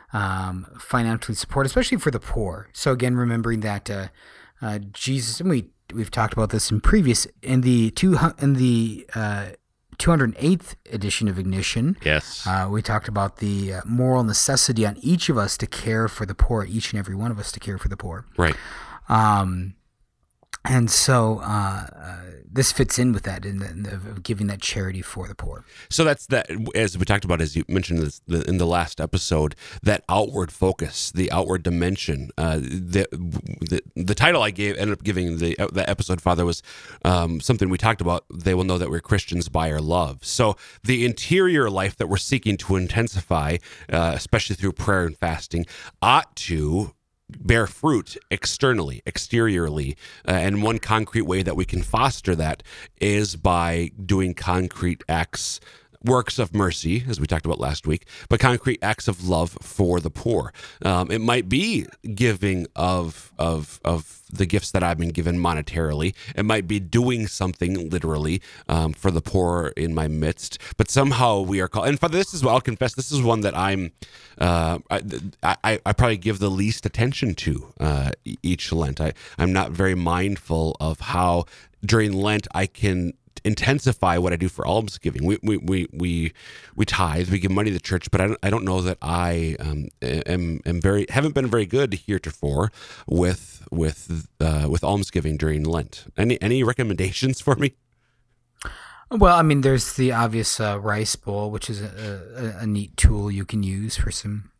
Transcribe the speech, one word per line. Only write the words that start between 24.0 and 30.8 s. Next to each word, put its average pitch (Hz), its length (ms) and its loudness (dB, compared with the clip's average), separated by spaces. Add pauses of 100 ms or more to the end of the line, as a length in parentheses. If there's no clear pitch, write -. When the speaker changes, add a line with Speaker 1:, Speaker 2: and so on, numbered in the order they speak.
Speaker 1:
giving 104 240 -2
that 101 140 -4
charity 95 400 -4
for - 260 -10
the - 80 -12
poor. - 300 -8 (240)
Speaker 2:
So 165 160 2
that's 143 220 0
that, 123 220 0 (240)
as 101 240 0
we 95 60 2
talked 101 220 4
about, 85 160 2
as 73 160 -2
you 71 100 -2
mentioned 85 320 0
this, 73 280 -4
the, 82 200 -2
in 92 120 0
the 87 60 4
last 85 360 0
episode, 78 540 0 (260)
that 104 260 2
outward 90 460 0
focus, - 580 -2